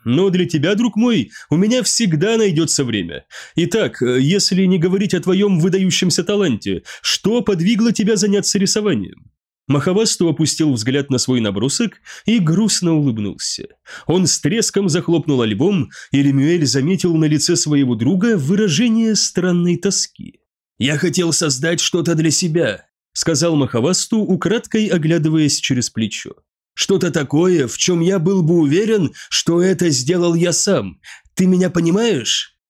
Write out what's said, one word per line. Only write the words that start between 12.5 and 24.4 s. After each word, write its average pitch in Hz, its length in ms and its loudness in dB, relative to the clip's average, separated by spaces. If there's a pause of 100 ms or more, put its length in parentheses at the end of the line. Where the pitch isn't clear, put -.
улыбнулся. 113 720 -4 (400)
Он 175 200 2
с - 120 -2
треском 196 500 0
захлопнул 147 520 0
альбом, 123 480 0 (220)
и 139 100 2
Лемюэль 143 440 2
заметил 160 500 0
на 160 100 2
лице 151 300 0
своего 143 400 2
друга 185 420 2
выражение 214 800 0
странной 175 640 0
тоски. - 640 -6 (360)
«Я 143 200 -2
хотел 170 340 0
создать 151 480 -2
что-то 165 360 -2
для 156 140 2
себя», 156 560 -2 (280)
сказал 165 420 -2
Махавасту, 143 640 0
украдкой 208 680 0